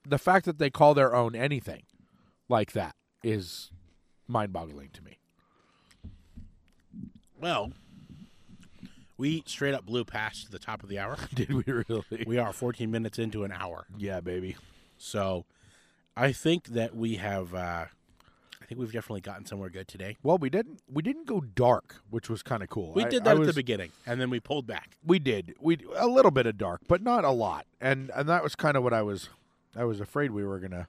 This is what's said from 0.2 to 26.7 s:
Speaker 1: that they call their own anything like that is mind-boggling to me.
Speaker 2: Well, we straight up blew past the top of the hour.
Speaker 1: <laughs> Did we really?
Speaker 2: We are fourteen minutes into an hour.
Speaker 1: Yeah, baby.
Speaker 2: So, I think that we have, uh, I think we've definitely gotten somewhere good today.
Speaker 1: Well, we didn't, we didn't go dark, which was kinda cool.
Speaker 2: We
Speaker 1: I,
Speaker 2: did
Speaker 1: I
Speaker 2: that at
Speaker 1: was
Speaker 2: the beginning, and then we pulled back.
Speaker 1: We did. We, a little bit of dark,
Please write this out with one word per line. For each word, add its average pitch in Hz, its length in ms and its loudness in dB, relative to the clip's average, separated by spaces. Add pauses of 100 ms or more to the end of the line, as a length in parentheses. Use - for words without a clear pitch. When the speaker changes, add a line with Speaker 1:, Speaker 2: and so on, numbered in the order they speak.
Speaker 1:
that 160 120 -4
they 147 120 2
call 147 240 8
their 131 220 6
own 117 200 2
anything 135 480 -2 (680)
like 110 240 4
that 87 220 -2 (280)
is 104 480 -4 (560)
mind-boggling 85 680 -4
to - 100 -20
me. - 140 -20 (2250)
Speaker 2:
Well, 165 320 -2 (1500)
we 151 280 -2
straight 139 280 -2
up 113 120 -4
blew 117 200 -2
past 107 460 -8
the 92 80 -12
top 107 240 -10
of 101 60 -14
the 98 100 -6
hour. 113 260 -6
Speaker 1:
<laughs> - 80 -12
Did 127 200 -2
we 127 180 0
really? 113 540 -4
Speaker 2:
We 117 120 0
are 110 160 0
fourteen 120 380 -4
minutes 113 280 -4
into 110 240 -4
an 98 80 -6
hour. 87 360 -10 (100)
Speaker 1:
Yeah, 98 240 -4
baby. 92 340 -6 (420)
Speaker 2:
So, 95 480 -4 (680)
I 131 160 4
think 165 380 0
that 113 260 -2
we 113 200 -2
have, 92 380 -4
uh, 87 320 -6 (760)
I - 60 -20
think 120 120 -12
we've 113 120 -6
definitely 107 300 -8
gotten 98 240 -12
somewhere 98 240 -10
good 95 180 -14
today. 98 360 -12
Speaker 1:
Well, 165 140 4
we 143 120 0
didn't, 214 300 -4 (120)
we 143 120 -4
didn't 294 240 -6
go 208 140 -2
dark, 120 560 2 (120)
which 113 200 -6
was 110 120 -6
kinda 104 260 -6
cool. 85 260 -6
Speaker 2:
We 208 100 2
Speaker 1:
I, - 60 0
Speaker 2:
did 247 120 2
Speaker 1:
I 208 40 2
Speaker 2:
that 220 80 8
at 156 60 6
Speaker 1:
was 156 100 4
Speaker 2:
the 151 40 2
beginning, 113 380 -2 (140)
and 120 160 -4
then 127 80 0
we 123 100 -2
pulled 139 280 -4
back. 98 380 -10
Speaker 1:
We 175 140 6
did. 107 400 -2
We, 160 200 4 (160)
a 247 120 4
little 247 240 8
bit 131 140 6
of 107 120 0
dark, 92 300 -4